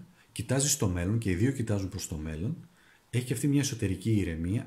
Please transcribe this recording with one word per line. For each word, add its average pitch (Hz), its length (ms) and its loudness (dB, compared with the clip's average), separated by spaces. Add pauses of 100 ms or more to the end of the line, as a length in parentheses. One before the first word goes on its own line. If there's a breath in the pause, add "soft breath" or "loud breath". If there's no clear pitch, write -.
(320 soft breath)
κοιτάζει 135 380 0
στο 117 180 2
μέλλον, 90 300 0
και 110 120 0
οι 90 60 4
δύο 117 160 4
κοιτάζουν 104 380 -2
προς - 180 -8
το - 80 -6
μέλλον, 80 420 -4 (520 soft breath)
έχει 120 160 -2
και - 80 -2
αυτή 147 140 0
μια 143 140 4
εσωτερική 110 500 0
ηρεμία, 92 560 2